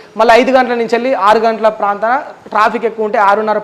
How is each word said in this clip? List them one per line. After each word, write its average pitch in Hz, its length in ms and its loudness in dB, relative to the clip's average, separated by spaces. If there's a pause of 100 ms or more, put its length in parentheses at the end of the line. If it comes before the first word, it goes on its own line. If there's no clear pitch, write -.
(180)
మళ్ళీ 226 220 4
ఐదు 254 160 0
గంటల 247 260 -2
నుంచి 233 140 -2
వెళ్ళి 240 160 -2 (160)
ఆరు 220 120 4
గంటల 220 300 0 (100)
ప్రాంతాన, 208 340 -2 (400)
ట్రాఫిక్ 226 360 0
ఎక్కువ 220 160 -4
ఉంటే 214 220 -2
ఆరున్నర 208 360 2